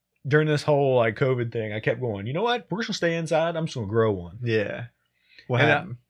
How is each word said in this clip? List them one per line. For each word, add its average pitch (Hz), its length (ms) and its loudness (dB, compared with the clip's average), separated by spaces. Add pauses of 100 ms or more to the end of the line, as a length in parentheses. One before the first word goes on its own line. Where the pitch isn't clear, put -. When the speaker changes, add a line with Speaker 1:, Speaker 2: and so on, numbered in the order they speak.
(280)
Speaker 1:
during 151 200 4
this 147 160 2
whole, 139 340 4
like, 113 180 4
covid 123 380 0
thing, 110 180 -4
I 107 80 -6
kept 123 220 -2
going, 104 260 -4
"You 131 60 -6
know 180 100 -2
what? 240 260 -2
We're 190 100 -4
just 226 100 -6
gonna 202 80 -6
stay 170 180 0
inside. 165 400 0
I'm 160 120 -4
just - 80 -12
gonna 113 120 -6
grow 110 240 4
one." 90 320 -6
Speaker 2:
Yeah. 113 440 -2 (600)
What 123 140 2
Speaker 1:
And 151 100 6
I, - 20 4
Speaker 2:
happened? 131 240 -2 (120)